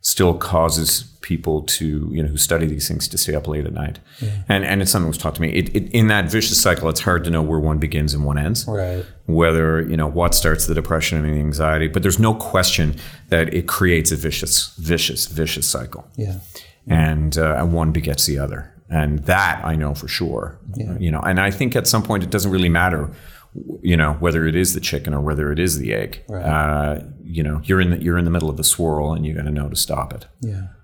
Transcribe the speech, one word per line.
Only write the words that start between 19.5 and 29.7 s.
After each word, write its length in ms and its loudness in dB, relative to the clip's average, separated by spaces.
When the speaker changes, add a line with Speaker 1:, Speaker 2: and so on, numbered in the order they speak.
Speaker 1:
I 100 0
know 200 -2
for 120 -12
sure. 540 -6
Speaker 2:
Yeah. 220 -6
Speaker 1:
You 140 0
know, 80 0
and 220 0
I 100 2
think 240 -2
at 120 2
some 160 2
point 200 0
it 60 -6
doesn't 220 0
really 180 2
matter, 420 2
you 160 4
know, 240 4
whether 260 2
it 80 0
is 180 2
the 60 -4
chicken 340 -4
or 60 0
whether 320 0
it 80 -2
is 180 0
the 160 -4
egg. 360 -6
Speaker 2:
Right. 160 -8
Speaker 1:
Uh, 560 0
you 220 -4
know, 220 -2
you're 160 4
in 80 4
the, 120 0
you're 160 0
in 60 2
the 80 2
middle 180 0
of 60 -4
the 80 -6
swirl, 480 0
and 140 -2
you 80 -4
gotta 180 -4
know 160 -2
to 80 -8